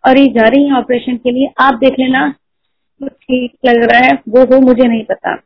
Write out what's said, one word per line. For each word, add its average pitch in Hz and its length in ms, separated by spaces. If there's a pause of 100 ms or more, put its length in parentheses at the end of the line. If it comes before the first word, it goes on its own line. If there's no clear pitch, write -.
और 262 100
ये 277 80
जा 226 220
रही 285 180
है 277 60
ऑपरेशन 247 440
के 240 140
लिए, 262 180 (120)
आप 269 140
देख 254 180
लेना, 262 420 (680)
वो 277 60
ठीक 254 440 (140)
लग 240 100
रहा 233 240
है, 262 120 (160)
वो, 247 160
वो 262 160
मुझे 254 280
नहीं 220 160
पता। - 420